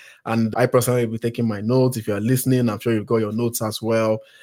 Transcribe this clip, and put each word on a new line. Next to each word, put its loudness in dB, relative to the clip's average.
And 0
I 4
personally 2
will -4
be -6
taking -2
my -4
notes. 2
If -6
you're -2
listening, 2
I'm -4
sure -2
you've 0
got 0
your -2
notes -4
as -4
well. 0